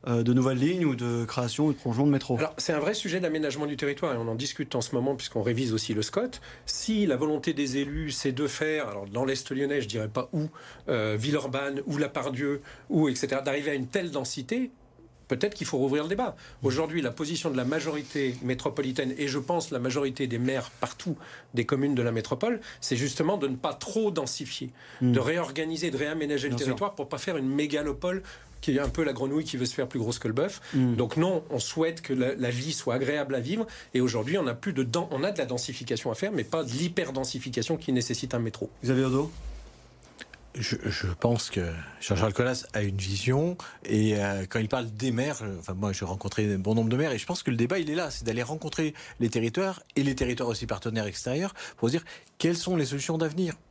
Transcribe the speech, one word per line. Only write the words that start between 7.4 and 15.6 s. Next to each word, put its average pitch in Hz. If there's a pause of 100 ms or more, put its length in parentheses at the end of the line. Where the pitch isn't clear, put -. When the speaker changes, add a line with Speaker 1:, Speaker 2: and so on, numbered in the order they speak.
Speaker 2:
des 135
élus, 143
c'est 131
de 143
faire, 151
alors 101
dans 113
l'Est 135
lyonnais, 139
je 110
dirais 107
pas 127
où, 156 (400)
euh, 107
Villeurbanne, 139
ou 147
La 147
Part-Dieu, 139 (280)
ou 156
et 123
cetera, 135
d'arriver 143
à 143
une 127
telle 180
densité, 151 (580)
peut-être 196
qu'il -